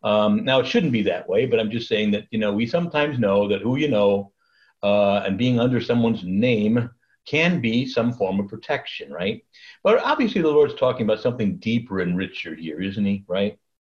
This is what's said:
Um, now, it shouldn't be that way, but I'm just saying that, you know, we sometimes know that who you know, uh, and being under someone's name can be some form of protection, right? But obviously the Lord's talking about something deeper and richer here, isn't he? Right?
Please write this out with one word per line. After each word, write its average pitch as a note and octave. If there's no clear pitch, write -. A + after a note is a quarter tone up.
Um, G#2+
now, C3
it A#2+
shouldn't F3
be A2
that F#2
way, G#2
but A#2+
I'm G#2+
just A#2
saying G#2+
that, G#2
you A#2
know, G#2+
we A2+
sometimes D3
know G2+
that G2
who B2
you D3+
know, G2+
uh, G2+
and F#2+
being A#2+
under B2
someone's A2+
name A2
can E3
be A#2
some A#2+
form G2
of G2+
protection, -
right? F#2
But A3
obviously B3+
the D#3+
Lord's D3
talking B2+
about G#2+
something A2
deeper A2+
and F2+
richer F2
here, D#2+
isn't G2
he? G2
Right? G2+